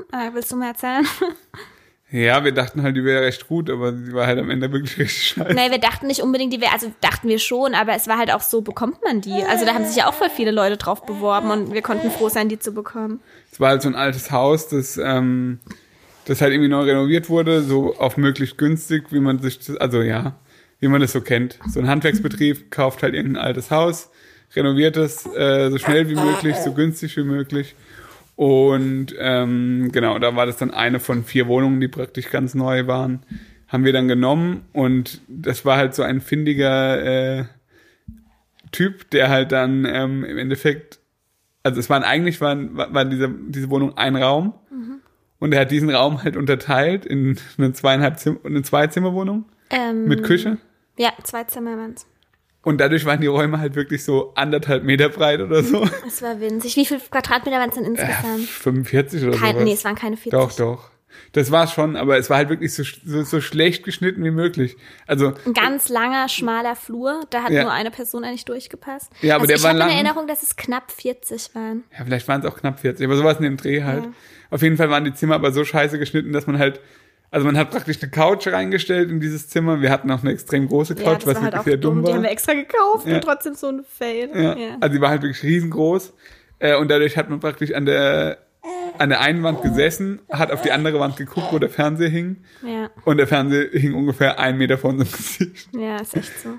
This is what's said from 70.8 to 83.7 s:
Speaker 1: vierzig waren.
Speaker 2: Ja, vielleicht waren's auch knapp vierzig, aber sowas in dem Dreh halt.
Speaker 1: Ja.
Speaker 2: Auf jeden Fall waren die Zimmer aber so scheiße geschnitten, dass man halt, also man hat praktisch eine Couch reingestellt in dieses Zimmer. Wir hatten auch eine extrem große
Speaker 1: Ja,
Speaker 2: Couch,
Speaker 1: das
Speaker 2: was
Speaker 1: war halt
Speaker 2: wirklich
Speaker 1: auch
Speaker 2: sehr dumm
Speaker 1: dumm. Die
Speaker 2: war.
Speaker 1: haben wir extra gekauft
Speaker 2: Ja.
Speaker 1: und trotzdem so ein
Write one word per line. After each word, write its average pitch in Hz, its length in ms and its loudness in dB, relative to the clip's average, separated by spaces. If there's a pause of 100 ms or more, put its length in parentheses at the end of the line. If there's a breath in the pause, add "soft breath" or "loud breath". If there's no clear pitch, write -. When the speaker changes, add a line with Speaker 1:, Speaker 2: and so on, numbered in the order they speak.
Speaker 1:
vierzig - 640 -8
waren. 226 300 -8 (140)
Speaker 2:
Ja, 127 60 -10
vielleicht 123 240 -4
waren's 139 160 0
auch - 140 -6
knapp 135 220 -6
vierzig, 131 260 -2
aber 135 100 2
sowas 147 220 4
in 156 60 0
dem 135 120 0
Dreh 143 280 -2
halt. 143 200 -2
Speaker 1:
Ja. 233 60 -12 (400 loud breath)
Speaker 2:
Auf 151 120 -2
jeden 160 140 4
Fall 156 140 4
waren 147 160 2
die 139 80 -4
Zimmer 156 220 2
aber 143 160 2
so 143 120 2
scheiße 147 340 0
geschnitten, 147 340 -2
dass 147 140 -2
man 143 120 0
halt, 139 220 2 (520 soft breath)
also 143 140 2
man 143 100 4
hat 151 140 2
praktisch 160 320 -6
eine 139 80 -10
Couch 165 380 2
reingestellt 185 640 0
in 165 100 -2
dieses 151 280 -6
Zimmer. 165 320 2
Wir 131 100 4
hatten 139 200 0
auch 127 120 -2
eine 139 100 0
extrem 139 340 -2
große 151 320 0
Speaker 1:
Ja, - 60 -6
Speaker 2:
Couch, 160 140 4
Speaker 1:
das 156 80 -2
Speaker 2:
was 139 100 4
Speaker 1:
war - 60 -2
halt 107 100 0
Speaker 2:
wirklich - 80 -4
Speaker 1:
auch - 40 -6
Speaker 2:
sehr 143 120 4
dumm 151 200 0
Speaker 1:
dumm. 160 80 0
Die 175 40 2
Speaker 2:
war. - 80 2
Speaker 1:
haben 226 80 0
wir 226 60 0
extra - 240 -2
gekauft 415 520 2
Speaker 2:
Ja. 330 100 2
Speaker 1:
und - 80 2
trotzdem 294 300 -2
so 285 140 -6
ein 269 160 -6